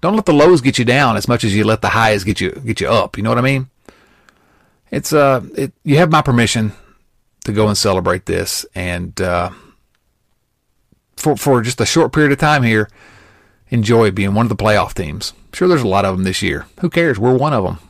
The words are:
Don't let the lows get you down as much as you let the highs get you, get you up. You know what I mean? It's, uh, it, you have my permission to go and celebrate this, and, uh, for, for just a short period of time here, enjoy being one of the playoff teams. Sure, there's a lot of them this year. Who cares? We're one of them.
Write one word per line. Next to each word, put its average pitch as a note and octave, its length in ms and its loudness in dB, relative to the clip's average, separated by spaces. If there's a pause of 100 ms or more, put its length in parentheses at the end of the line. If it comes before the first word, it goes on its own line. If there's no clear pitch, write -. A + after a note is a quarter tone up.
Don't F#3 140 -2
let A3 120 0
the E3+ 60 4
lows D#3 280 6
get B2+ 180 0
you A#2+ 60 0
down B2 320 2
as G2+ 120 -4
much A#2+ 160 0
as G#2 100 0
you G#2 100 2
let A2 180 0
the G#2 60 -2
highs G#2+ 360 0
get G2+ 160 -4
you, F#2 120 -4 (120)
get A2+ 160 -6
you - 80 -2
up. A2 280 0
You G2+ 60 -8
know A2 80 -2
what A#2+ 80 0
I A#2+ 40 0
mean? C3 260 -2 (1200)
It's, - 220 -6
uh, C#3 300 2 (140)
it, C3+ 160 -4 (120)
you D3 140 2
have E3+ 120 4
my D#3 120 4
permission A#2 500 0 (720)
to - 80 -6
go G#2+ 160 2
and G#2 80 0
celebrate F#2 500 0
this, F2+ 380 -4 (100)
and, F2+ 460 -8
uh, F2+ 300 -2 (1700)
for, D3+ 200 0
for B2+ 260 2
just A#2+ 180 -4
a A#2 60 0
short D#3+ 260 0
period D3 200 2
of C#3 60 -2
time D3+ 240 2
here, A2 260 2 (840)
enjoy A2+ 400 2
being G2 240 -2
one A2+ 120 2
of A2+ 40 -2
the A2 120 -6
playoff G#2 320 0
teams. E2 380 -8 (200)
Sure, - 140 -2
there's E3+ 160 2
a A2 60 -2
lot G2 160 2
of F#2+ 120 -2
them F#2 80 -2
this F#2+ 180 -4
year. - 240 -4 (140)
Who F3+ 80 -2
cares? D#3 300 0
We're B2 180 2
one D3 160 0
of A2 120 0
them. F2+ 140 -6 (100)